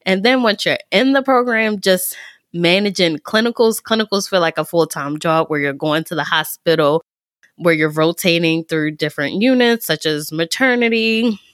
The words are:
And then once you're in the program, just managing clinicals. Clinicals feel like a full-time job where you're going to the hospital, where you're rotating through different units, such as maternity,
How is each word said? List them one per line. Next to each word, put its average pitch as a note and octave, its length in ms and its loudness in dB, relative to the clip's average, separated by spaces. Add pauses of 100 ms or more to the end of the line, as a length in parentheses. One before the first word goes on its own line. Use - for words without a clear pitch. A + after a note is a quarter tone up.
And F#3+ 160 0
then B3+ 220 2
once G#3 200 0
you're D3+ 140 0 (140)
in B3+ 220 4
the C#4 80 2
program, A3+ 580 0
just F#3 360 0 (360)
managing E3+ 680 2
clinicals. A3+ 640 0
Clinicals G#3+ 480 -2
feel F#3+ 100 2
like E3 160 0
a D#3 80 -2
full-time D#3 540 -2
job D#3+ 300 0
where D3+ 120 -2
you're C#3+ 140 -2
going D#3 300 -2
to - 100 -10
the D3 100 -2
hospital, D#3+ 760 0 (540)
where E3 180 0
you're D#3 160 0
rotating E3 720 0
through D#3 280 -4
different D3+ 500 -4
units, A#3+ 420 2
such D#3 220 -4
as D3+ 260 -4
maternity, A3+ 1080 0 (160)